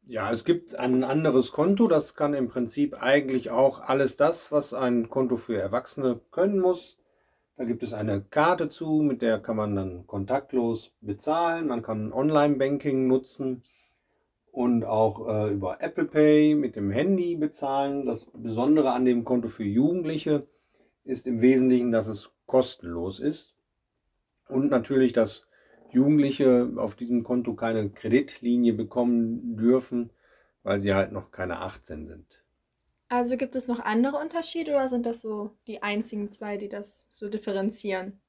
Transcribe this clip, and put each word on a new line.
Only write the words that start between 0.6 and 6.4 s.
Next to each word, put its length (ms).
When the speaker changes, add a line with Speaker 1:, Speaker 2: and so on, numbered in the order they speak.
Speaker 1:
ein 300
anderes 480
Konto. 340
Das 300
kann 180
im 140
Prinzip 520
eigentlich 500
auch 300
alles 360
das, 340
was 240
ein 340
Konto 280
für 240
Erwachsene 600
können 260